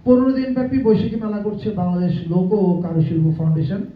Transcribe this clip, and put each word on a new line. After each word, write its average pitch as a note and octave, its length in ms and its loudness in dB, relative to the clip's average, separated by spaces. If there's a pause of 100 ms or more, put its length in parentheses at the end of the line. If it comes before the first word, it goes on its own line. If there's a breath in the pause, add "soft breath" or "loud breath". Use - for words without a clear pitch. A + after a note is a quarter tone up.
পনেরো B3+ 280 4
দিনব্যাপী B3+ 500 -2
বৈশাখী A3 340 2
মেলা G#3 200 -4
করছে G#3 340 -6
বাংলাদেশ F3+ 480 0 (100)
লোক F#3 240 2
ও F3 300 2
কারুশিল্প D#3+ 560 0
ফাউন্ডেশন। D#3+ 440 0 (140)